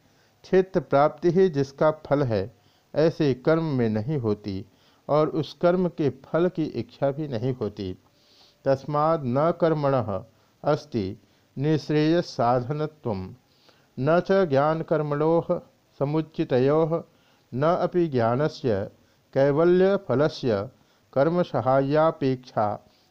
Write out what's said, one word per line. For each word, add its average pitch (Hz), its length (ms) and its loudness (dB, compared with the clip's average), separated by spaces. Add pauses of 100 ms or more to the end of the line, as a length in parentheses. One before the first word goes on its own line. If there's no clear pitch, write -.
(420)
क्षेत्र 190 380 0
प्राप्ति 151 520 2
ही 190 180 4
जिसका 147 420 0
फल 147 320 -2
है, 110 320 -2 (400)
ऐसे 151 380 2
कर्म 160 300 0
में 127 260 0
नहीं 110 280 -4
होती 104 480 -4 (440)
और 151 180 2
उस - 260 -6
कर्म 180 340 2
के 160 220 -2
फल 165 400 -2
की 165 140 -4
इच्छा 139 480 -4
भी 147 160 -6
नहीं 127 260 -4
होती। 101 440 -6 (680)
तस्माद् 147 600 0
न 143 360 2
कर्मणः 139 640 0 (400)
अस्ति 117 580 -4 (360)
निःश्रेयस 156 680 0
साधनत्वं, 123 1080 -4 (680)
न 156 200 2
च 175 120 0
ज्ञान 160 500 2
कर्मणोः 156 800 0 (380)
समुचितयोः, 156 1040 0 (500)
न 127 100 -2
अपि 170 440 0
ज्ञानस्य 123 840 0 (440)
कैवल्य 175 640 4
फलस्य 131 720 -2 (440)
कर्म 165 300 2
सहायापेक्षा 135 1400 -2 (240)